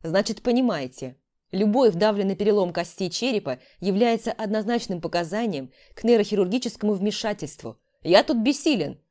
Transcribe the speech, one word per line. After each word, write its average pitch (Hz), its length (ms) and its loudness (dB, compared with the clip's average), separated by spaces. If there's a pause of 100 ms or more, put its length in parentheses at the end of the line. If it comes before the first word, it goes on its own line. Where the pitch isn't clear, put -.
Значит, 196 380 -2
понимаете, 170 760 -2 (380)
любой 214 340 4
вдавленный 196 460 2
перелом 202 380 2
костей 175 360 -4
черепа 220 500 -4 (200)
является 220 520 0
однозначным 214 680 -4
показанием 175 720 -4 (220)
к - 100 -14
нейрохирургическому 208 920 2
вмешательству. 196 840 -6 (220)
Я 180 220 6
тут 262 140 0
бессилен. 226 720 -2